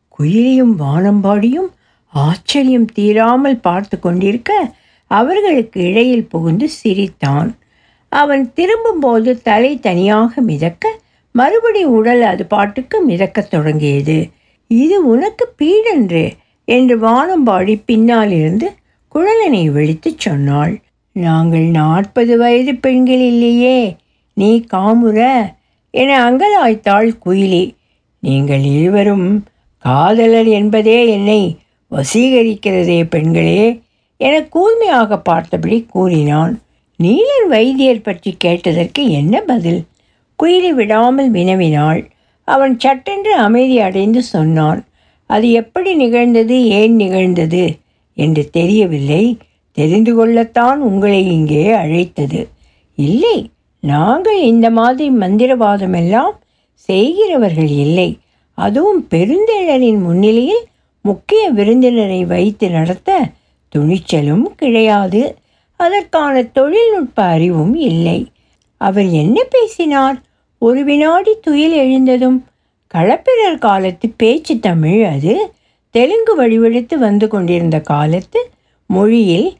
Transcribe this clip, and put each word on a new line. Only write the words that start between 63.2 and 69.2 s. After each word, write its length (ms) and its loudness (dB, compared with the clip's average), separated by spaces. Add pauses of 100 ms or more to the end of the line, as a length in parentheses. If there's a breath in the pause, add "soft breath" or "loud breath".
துணிச்சலும் 680 0 (120)
கிடையாது. 800 0 (400)
அதற்கான 680 -2
தொழில்நுட்ப 800 0
அறிவும் 520 0
இல்லை." 560 -2 (460)
"அவர் 320 0
என்ன 340 0